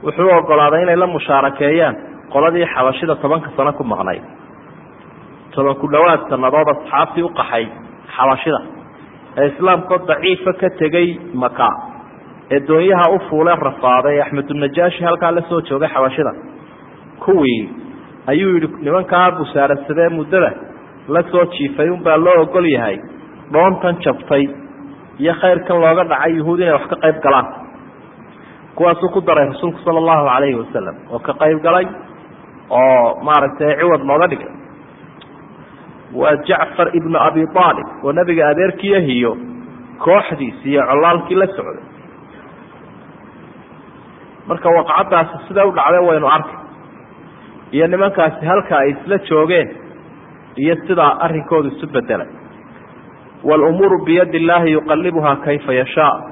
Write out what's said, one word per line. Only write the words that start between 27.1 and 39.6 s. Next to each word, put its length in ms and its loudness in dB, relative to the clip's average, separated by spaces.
galaan." 240 2
Kuwaasuu 340 0
ku 120 -2
daray 280 2
Rasuulku, 300 -8
sallallahu 500 2
alayhi 260 2
wasallam, 400 -6
oo 80 -8
ka 140 -6
qayb 300 0
galay, 240 2
oo 540 4
maaragtay 540 2
ciwad 260 2
looga 240 2
dhigay. 240 -8
Waa 220 2
Jacfar 560 -2
ibnu 260 -2
Abi 360 2
Taalib, 320 2
oo 80 -2
nabiga 360 2
adeerkii 460 0
ah, 80 4
iyo 300 0